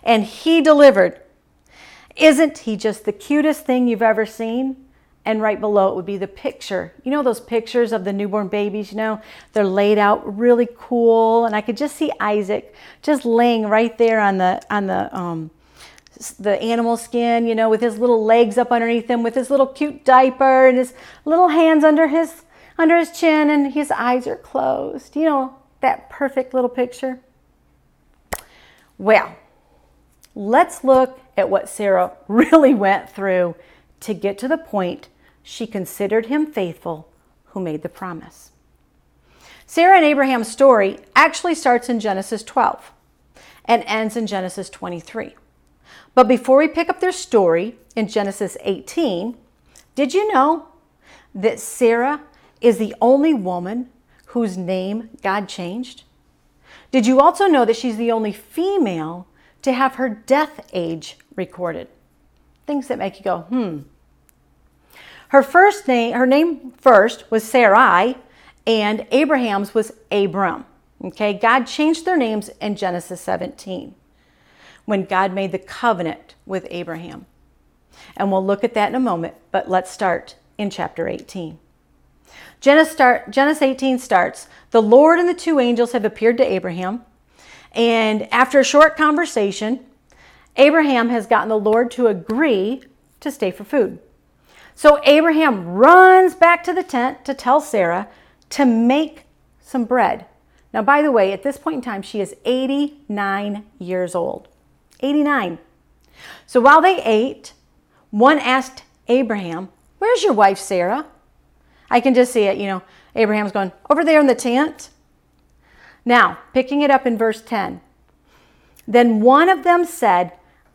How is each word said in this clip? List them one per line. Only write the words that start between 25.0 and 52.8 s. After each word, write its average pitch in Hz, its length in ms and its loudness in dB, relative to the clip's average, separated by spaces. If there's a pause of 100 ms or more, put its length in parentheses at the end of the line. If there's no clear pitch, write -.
You 302 80 -2
know, 269 300 -2 (260)
that - 300 -4
perfect 262 440 -6
little 247 160 -2
picture. 247 520 -8 (1800)
Well, 196 400 0 (1000)
let's 240 480 -2
look 262 380 2 (160)
at 190 120 -2
what 190 200 -2
Sarah 185 500 -2
<laughs> - 80 -20
really 285 460 4
went 196 360 -2
through 185 460 -4 (460)
to 220 120 -8
get 196 260 -6
to 254 100 -8
the 311 80 0
point 190 500 -8 (340)
she - 240 -12
considered 208 600 -6
him 302 200 -2
faithful 170 600 -10 (380)
who - 160 -12
made 160 200 -8
the 175 60 -12
promise. - 640 -16 (1120)
Sarah 359 300 4
and 330 100 4
Abraham's 262 460 0
story 220 480 2 (160)
actually 311 400 2
starts 247 320 0
in 233 140 -4
Genesis 202 420 -6
twelve - 480 -4 (720)
and 233 240 0
ends 220 300 -4
in 220 100 -6
Genesis 185 420 -8
twenty-three. 180 640 -12 (800)
But 254 140 6
before 254 300 2
we 311 100 4
pick 330 220 -4
up 349 100 -6
their 359 140 -2
story 190 640 -2 (180)
in 214 140 -4
Genesis 202 540 -6
eighteen, 202 720 -6 (580)
did 277 180 -2
you 415 200 0
know 294 320 0 (680)
that 214 280 -4
Sarah 247 580 -2 (400)
is 226 200 2
the 214 200 -4